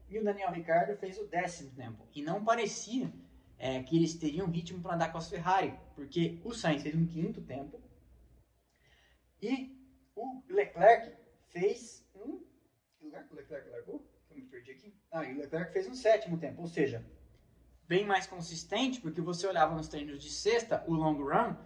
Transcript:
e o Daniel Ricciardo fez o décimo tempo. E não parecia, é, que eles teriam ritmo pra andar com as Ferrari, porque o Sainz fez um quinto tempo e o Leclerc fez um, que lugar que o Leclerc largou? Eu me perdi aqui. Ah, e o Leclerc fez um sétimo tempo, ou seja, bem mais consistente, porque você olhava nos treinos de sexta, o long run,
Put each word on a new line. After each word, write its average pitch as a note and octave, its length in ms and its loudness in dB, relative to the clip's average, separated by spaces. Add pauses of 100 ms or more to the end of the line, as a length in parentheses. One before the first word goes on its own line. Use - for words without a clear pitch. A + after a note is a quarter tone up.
e G3 100 -6
o G#3+ 60 -2
Daniel G3 260 0
Ricciardo E3+ 460 2
fez F#3+ 240 -8
o G3+ 80 -6
décimo E3 420 -4
tempo. A2+ 420 -14
E D3 80 -10
não F#3 240 -2
parecia, A3+ 680 0 (460)
é, C3 220 -2
que D3 160 0
eles E3 180 4
teriam E3 360 -2
ritmo E3+ 320 -4
pra F3+ 120 -4
andar E3 180 0
com E3+ 60 -6
as - 120 -8
Ferrari, F3 420 2 (220)
porque E3 500 0
o A#3 80 -6
Sainz D3+ 300 0
fez D3+ 140 -2
um E3 100 4
quinto F3 340 -2
tempo C3+ 400 -10 (1600)
e B3+ 400 -4 (360)
o C4 320 -8
Leclerc G3 640 6 (340)
fez - 580 -2 (100)
um, C4+ 260 -12 (580)
que D#3 60 -20
lugar D3+ 200 -16
que - 80 -20
o D3+ 40 -18
Leclerc D3 340 -14
largou? E3+ 340 -12 (240)
Eu - 80 -20
me B2+ 60 -16
perdi C3 300 -18
aqui. G#3 220 -20 (180)
Ah, D#3+ 120 -4
e C3 80 -10
o C#3+ 60 -8
Leclerc D#3+ 340 -4
fez F#3+ 140 0
um B3+ 80 -10
sétimo G#3 420 4
tempo, C#3+ 240 -6
ou E3+ 60 -8
seja, B2 400 0 (800)
bem F#3+ 160 4
mais - 220 2
consistente, F#3+ 720 -2
porque E3 220 -4
você F3 240 -2
olhava E3 280 4
nos D#3 140 -4
treinos D3 340 -8
de - 60 -14
sexta, A3+ 580 0
o E3 60 2
long D#3 240 4
run, E3+ 380 2 (120)